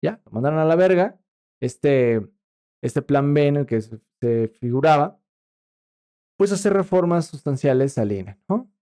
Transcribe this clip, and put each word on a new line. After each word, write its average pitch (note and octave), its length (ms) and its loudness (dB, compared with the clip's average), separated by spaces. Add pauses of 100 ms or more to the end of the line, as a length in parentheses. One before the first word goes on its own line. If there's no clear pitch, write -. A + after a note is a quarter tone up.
Ya, G3+ 220 -6
lo - 80 -20
mandaron C#3 260 -2
a D#3 60 0
la D#3+ 120 2
verga. F#3 440 0 (420)
Este, B2 640 0 (560)
este B2+ 200 -4
plan C#3+ 320 0
B D3 120 4
en C#3+ 100 2
el C#3+ 100 -2
que A2+ 160 -2
se, A2 180 -16 (200)
se A#2 280 0
figuraba, C#3+ 720 0 (1160)
pues G3 140 0
hacer G3 200 0
reformas F3 540 0
sustanciales C#3 720 -2
al G#2 140 -2
ine, G2 260 -10 (100)
¿no? A#3 220 -4 (120)